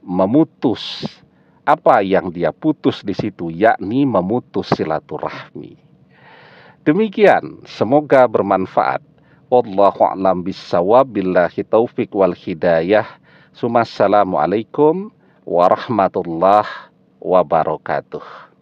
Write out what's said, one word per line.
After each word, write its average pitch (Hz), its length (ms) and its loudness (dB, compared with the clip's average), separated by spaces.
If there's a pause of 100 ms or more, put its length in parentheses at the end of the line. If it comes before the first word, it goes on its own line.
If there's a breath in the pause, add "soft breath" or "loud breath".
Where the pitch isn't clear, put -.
memutus 101 1040 -2 (560 soft breath)
apa 139 400 2
yang 92 320 0
dia 82 160 -2
putus - 560 -4
di 95 80 -6
situ, 98 320 -10
yakni 104 560 0
memutus 104 720 -2
silaturahmi. - 1040 -10 (1040 soft breath)
Demikian, 165 800 2
semoga 135 640 2
bermanfaat. 104 800 -2 (400 soft breath)
Wallahu 101 560 2
a'lam 92 400 0
bissawab, 98 720 0
billahi 92 480 0
taufik 113 480 -2
wal 92 240 0
hidayah. 87 720 0 (480 soft breath)
Sumassalamualaikum 113 1600 0 (320 soft breath)
warahmatullahi 92 1400 0 (320)
wabarakatuh. 80 1200 -2 (140)